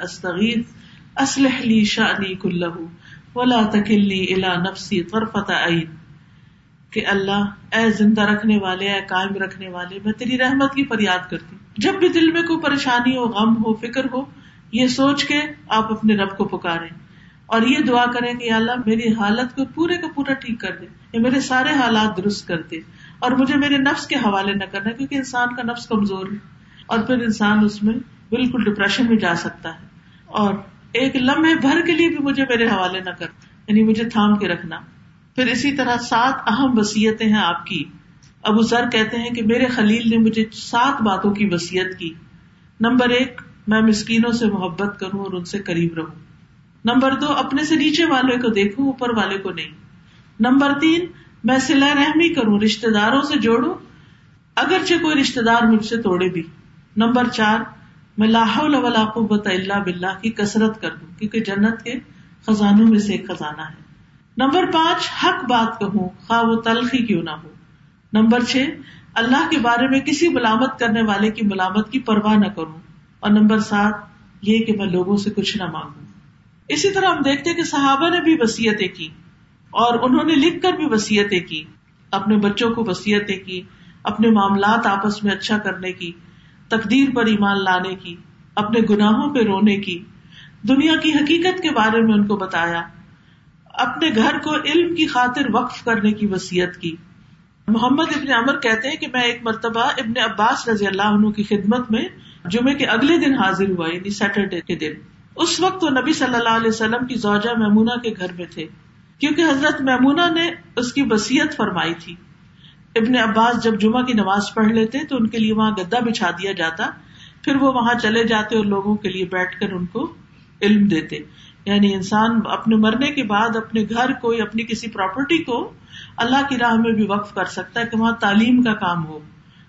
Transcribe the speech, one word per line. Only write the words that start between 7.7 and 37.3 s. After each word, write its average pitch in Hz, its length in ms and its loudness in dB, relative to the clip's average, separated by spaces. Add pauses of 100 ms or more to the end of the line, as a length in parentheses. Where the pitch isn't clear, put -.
اے 220 180 2
زندہ 214 300 2
رکھنے 208 380 2
والے، 190 340 -2
اے 196 160 -2
قائم 190 340 -4
رکھنے 190 260 -10
والے، 180 360 -12
میں 214 80 -2
تیری 254 260 -4
رحمت 269 360 0
کی 277 100 0
فریاد 196 460 -2
کرتی 165 220 -10
ہوں۔ - 60 -20 (180)
جب 311 180 0
بھی 359 140 2
دل 330 240 4
میں 339 100 0
کوئی 330 180 -2
پریشانی 262 560 0
ہو، 240 120 -2
غم 220 280 2
ہو، 220 180 0
فکر 247 380 -4
ہو، 262 120 -4 (480)
یہ 247 140 2
سوچ 269 380 0
کے 294 160 0 (280)
آپ 220 240 0
اپنے 214 240 2
رب 196 200 -2
کو 202 80 -2
پکاریں 170 440 -4 (580)
اور 226 160 0
یہ 269 160 2
دعا 240 280 2
کریں 240 280 -4
کہ 240 100 -10
یا 226 120 0
اللہ، 233 160 0 (140)
میری 226 260 0
حالت 226 440 -2
کو 269 80 -4
پورے 339 320 -2
کا 330 180 -8
پورا 269 180 -4
ٹھیک 240 280 -6
کر 180 200 -8
دے، 175 60 -18 (260)
یا 226 80 -2
میرے 254 200 2
سارے 262 280 0
حالات 220 480 2
درست 202 320 -4
کر 165 140 -4
دے، - 140 -14 (420)
اور 254 120 -2
مجھے 269 260 2
میرے 285 220 2
نفس 277 280 0
کے 302 80 -4
حوالے 202 400 0
نہ 196 160 -4
کرنا، 202 200 -6
کیونکہ 269 240 -6
انسان 247 400 -2
کا 247 80 -8
نفس 240 240 -8
کمزور 190 400 -2
ہے 208 100 -10 (500)
اور 226 120 -2
پھر 254 160 0
انسان 214 500 2
اس 202 180 -2
میں 220 120 0 (340)
بالکل 247 360 0
ڈپریشن 202 420 0
میں 226 100 4
جا 180 180 0
سکتا 170 340 -8
ہے۔ - 180 -16 (400)
اور 202 280 0 (380)
ایک 269 240 0
لمحے 311 380 2
بھر 311 320 2
کے 339 60 2
لیے 330 160 2
بھی 311 100 -2
مجھے 269 300 -2
میرے 233 180 2
حوالے 190 340 -2
نہ 185 100 -8
کر، 170 160 -10 (420)
یعنی 214 140 4
مجھے 220 220 2
تھام 208 320 2
کے 196 120 -2
رکھنا۔ 170 320 -6 (540)
پھر 254 120 0
اسی 269 260 0
طرح 247 240 0
سات 240 380 0 (120)
اہم 233 320 2
وصیتیں 220 480 0
ہیں 214 160 4